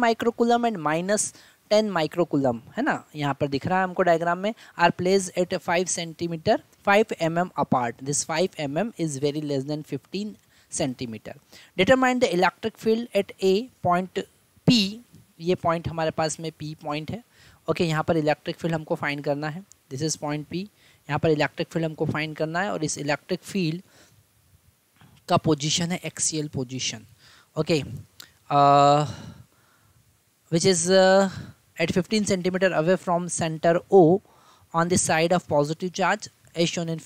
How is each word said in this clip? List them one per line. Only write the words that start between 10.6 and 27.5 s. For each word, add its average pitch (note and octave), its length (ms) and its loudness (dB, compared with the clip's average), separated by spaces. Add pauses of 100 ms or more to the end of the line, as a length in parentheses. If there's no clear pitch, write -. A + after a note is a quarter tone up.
centimeter। B2 640 -6 (420)
Determine B3+ 460 4
the E3+ 160 0
electric - 360 0 (100)
field A3+ 200 0 (180)
at - 200 -18
a F#3+ 100 4 (340)
point F3+ 260 0 (540)
P, B3+ 40 8 (680)
ये F3 160 0
पॉइंट E3+ 320 -2
हमारे D#3+ 240 -2
पास D#3+ 280 -4
में D#3+ 120 -8 (100)
P D#3 220 -10
पॉइंट D3+ 280 -6
है। A3+ 120 -10 (460)
ओके, E3 140 0
यहाँ D#3 200 0
पर E3+ 140 0
इलेक्ट्रिक D3+ 380 0
फील्ड E3 180 -4
हमको D#3 220 -4
फाइंड D3 280 -4
करना D3 260 -4
है, F3 140 -12 (280)
this C3 160 -8
is D3+ 140 -4
point D3+ 300 -6
P। D#3 40 -6
यहाँ - 640 -10
पर E3 100 0
इलेक्ट्रिक D3 380 0
फील्ड D#3+ 180 -4
हमको D#3 200 -6
फाइंड D#3 320 -4
करना D#3+ 240 -4
है G3+ 100 -4
और E3+ 120 -4
इस D3 140 -4
इलेक्ट्रिक D3 440 -4
फील्ड F3 400 -4 (1500)
का F3 80 4
पोजीशन D#3 540 -2
है F3+ 140 -6
एक्सियल D3+ 420 -6
पोजीशन। B2 580 -8 (520)